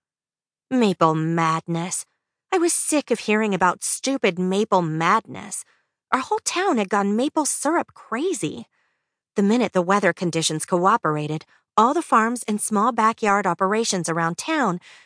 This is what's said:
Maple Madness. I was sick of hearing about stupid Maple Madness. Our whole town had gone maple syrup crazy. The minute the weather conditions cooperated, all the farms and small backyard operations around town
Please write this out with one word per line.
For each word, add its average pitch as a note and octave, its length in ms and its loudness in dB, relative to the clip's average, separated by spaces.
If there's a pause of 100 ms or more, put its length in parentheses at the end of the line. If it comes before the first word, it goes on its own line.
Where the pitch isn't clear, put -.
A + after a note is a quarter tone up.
(680)
Maple F#3+ 440 4
Madness. E3 920 -2 (440)
I F#4+ 80 0
was E4 140 0
sick - 400 -2
of A3+ 80 0
hearing G#3+ 340 0
about F3+ 300 0
stupid A3 560 -2
Maple F#3 420 0
Madness. E3 840 -2 (480)
Our B3+ 60 0
whole G#4 260 -4
town F4+ 320 0
had G3 120 -2
gone G3+ 280 0
maple C#4+ 280 0
syrup D4 480 -2
crazy. A#3 760 -6 (640)
The G3+ 80 2
minute G#3+ 300 2
the F#3 80 2
weather F#3+ 320 2
conditions D#3+ 520 -2
cooperated, D#3+ 800 0 (300)
all A#3 180 4
the E4 80 0
farms A#3 420 2
and G#3 180 -2
small G#3+ 320 0
backyard G#3+ 520 2
operations F#3+ 640 0
around E3 300 0
town B3 420 -2 (260)